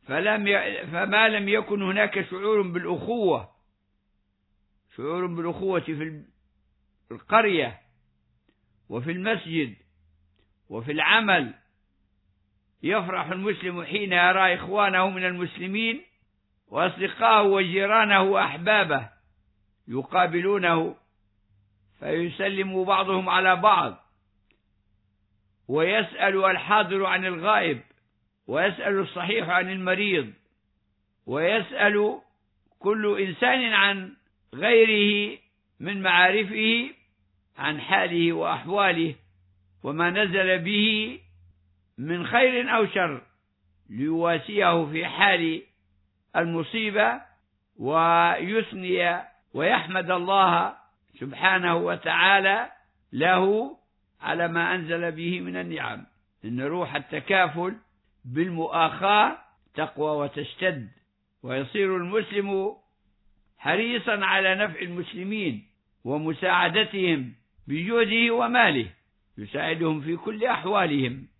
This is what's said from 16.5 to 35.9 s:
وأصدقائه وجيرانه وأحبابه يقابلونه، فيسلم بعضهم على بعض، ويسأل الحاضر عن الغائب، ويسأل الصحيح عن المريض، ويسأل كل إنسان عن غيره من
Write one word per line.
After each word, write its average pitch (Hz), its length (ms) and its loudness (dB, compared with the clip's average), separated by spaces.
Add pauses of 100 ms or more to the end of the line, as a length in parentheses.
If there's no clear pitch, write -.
وأصدقائه 190 800 2
وجيرانه 196 720 4
وأحبابه 185 880 0 (760)
يقابلونه، 170 1080 0 (1040)
فيسلم 190 840 -2
بعضهم 190 460 2
على 185 260 4
بعض، 175 420 4 (1700)
ويسأل 190 800 0
الحاضر 190 600 2
عن 185 200 0
الغائب، 175 560 0 (680)
ويسأل 196 520 0
الصحيح 180 500 -4
عن 185 200 2
المريض، 185 640 -2 (920)
ويسأل 208 960 0 (600)
كل 208 420 0
إنسان 240 520 0
عن 196 400 0 (420)
غيره 208 840 4 (420)
من 190 220 -8